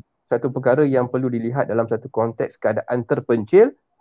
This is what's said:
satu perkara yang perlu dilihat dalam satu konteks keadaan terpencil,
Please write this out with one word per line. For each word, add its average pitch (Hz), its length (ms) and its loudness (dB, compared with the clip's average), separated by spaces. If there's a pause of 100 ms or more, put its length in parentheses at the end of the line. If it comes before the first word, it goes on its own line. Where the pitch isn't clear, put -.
(280)
satu 143 240 -2
perkara 131 320 2
yang 131 240 2
perlu 127 240 -2
dilihat 120 400 -2
dalam 113 160 0
satu 113 240 -6
konteks - 480 -4
keadaan 113 480 -4
terpencil, 135 640 2 (300)